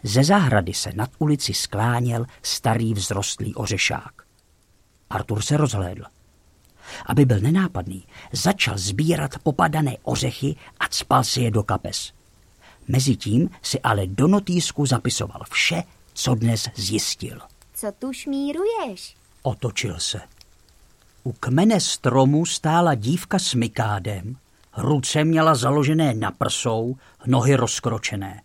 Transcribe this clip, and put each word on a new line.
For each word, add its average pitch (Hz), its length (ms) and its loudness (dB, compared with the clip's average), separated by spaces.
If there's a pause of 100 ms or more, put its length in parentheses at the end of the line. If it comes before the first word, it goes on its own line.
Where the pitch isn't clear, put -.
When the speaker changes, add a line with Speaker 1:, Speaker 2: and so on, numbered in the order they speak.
Speaker 1:
Ze 120 200 4
zahrady 127 500 4
se - 200 -6
nad 110 160 -4 (100)
ulici 147 340 0
skláněl 117 720 -2 (180)
starý 113 500 0
vzrostlý 98 600 -4
ořešák. - 580 -4 (960)
Artur 104 320 -2
se 147 160 0
rozhlédl. 101 460 0 (1000)
Aby 143 200 4
byl 117 140 4
nenápadný, 98 680 -2 (240)
začal 185 460 0
sbírat 143 680 -2
popadané 151 600 2
ořechy 131 520 -2 (240)
a - 80 -2
cpal - 360 0
si - 180 -2
je 117 100 2
do 104 120 0
kapes. - 500 -6 (760)
Mezitím 131 600 2 (120)
si - 180 -4
ale 101 280 0
do 107 200 2
notýsku 180 580 2
zapisoval 120 560 -2 (100)
vše, - 320 -2 (300)
co - 220 0
dnes 113 400 0
zjistil. - 680 -4 (320)
Speaker 2:
Co 208 180 -8
tu 262 220 -8
šmíruješ? 285 1000 -4 (260)
Speaker 1:
Otočil 110 580 -4
se. - 220 -6 (1000)
U 123 80 -6
kmene 175 480 4
stromu 135 680 2
stála 165 500 2
dívka 147 440 -2
s - 140 -4
mykádem, 107 840 -2 (400)
ruce 143 460 0
měla 160 320 4
založené 143 580 2
na 107 180 -2
prsou, 117 640 -2 (300)
nohy 127 300 4
rozkročené. 107 880 -2